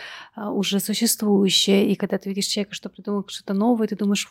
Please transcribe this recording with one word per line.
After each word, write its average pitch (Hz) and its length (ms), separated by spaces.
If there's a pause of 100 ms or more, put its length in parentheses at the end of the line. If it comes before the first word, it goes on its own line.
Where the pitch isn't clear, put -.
(360)
а, 208 160
уже 196 280
существующее. 202 1080
И 196 60
когда 196 220
ты 196 120
видишь 196 180
человека, - 280
что - 140
придумал 202 380
что-то - 260
новое, 214 340
ты 208 80
думаешь, 202 360